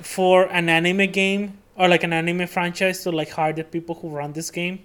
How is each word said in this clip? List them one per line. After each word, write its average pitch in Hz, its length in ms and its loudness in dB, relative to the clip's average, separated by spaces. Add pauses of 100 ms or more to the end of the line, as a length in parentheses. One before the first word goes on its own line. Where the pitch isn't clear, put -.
for 185 420 4
an 175 260 0
anime 180 420 2
game 196 460 -2 (180)
or, 185 100 4
like, 175 180 4
an 170 100 -2
anime 175 320 0
franchise 180 560 -2
to, 180 100 -2
like, 156 160 -2
hire 156 240 -2
the 160 120 -6
people 165 320 -8
who 165 120 -14
run 147 240 -8
this 160 180 -10
game. 180 340 -6